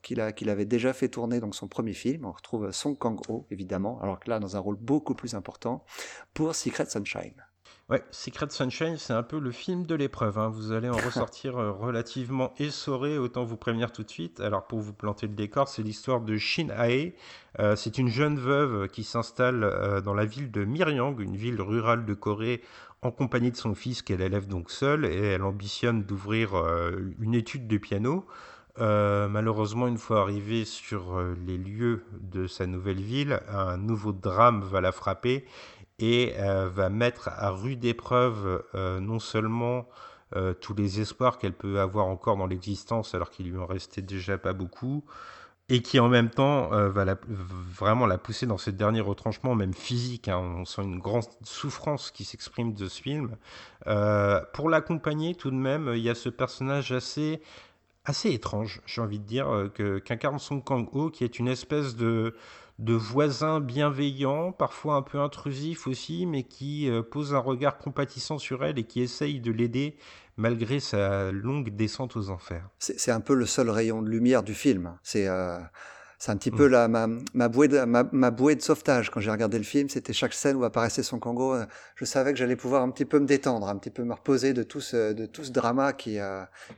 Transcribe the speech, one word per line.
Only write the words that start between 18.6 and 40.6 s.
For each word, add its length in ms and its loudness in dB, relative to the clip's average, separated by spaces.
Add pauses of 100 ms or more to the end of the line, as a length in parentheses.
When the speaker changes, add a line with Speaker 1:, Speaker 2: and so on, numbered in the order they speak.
Speaker 2:
qui 160 -10
s'installe, 600 0
euh, 380 2
dans 140 0
la 100 4
ville 240 -6
de 160 -2
Miryang, 540 2
une 180 -4
ville 240 -2
rurale 440 2
de 100 0
Corée, 480 -2 (400)
en 80 0
compagnie 400 2
de 60 -10
son 180 -2
fils 260 -6
qu'elle 200 -2
élève 260 0
donc 240 -6
seule, 340 2
et 120 0 (160)
elle 100 2
ambitionne 640 0
d'ouvrir, 500 -2
euh, 640 0
une 160 2
étude 320 -2
de 100 4
piano. 480 0 (540)
Euh, 480 4
malheureusement, 580 0
une 140 0
fois 220 4
arrivée 440 0
sur, 540 -6
euh, 160 -2 (100)
les 140 -4
lieux 440 -2 (160)
de 280 -4
sa 180 -6
nouvelle 340 -2
ville, 480 -2
un 300 -2
nouveau 340 0
drame 520 4
va 180 0
la 100 4
frapper 540 -2 (520)
et, 420 2
euh, 280 2
va 220 0
mettre 400 0
à 220 -2
rude 340 -4
épreuve, 800 0 (100)
euh, 240 -2
non 200 -4
seulement, 680 -2 (480)
euh, 180 0
tous 200 -10